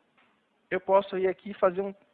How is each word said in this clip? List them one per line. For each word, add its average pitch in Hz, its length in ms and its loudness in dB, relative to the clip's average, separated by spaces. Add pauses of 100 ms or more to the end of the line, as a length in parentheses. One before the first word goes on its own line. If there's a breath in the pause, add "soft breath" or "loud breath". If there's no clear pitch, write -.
(680)
eu 185 120 -4
posso 196 360 0
ir 185 120 0
aqui 196 240 -8
fazer 185 260 0
um, 196 160 -6 (180)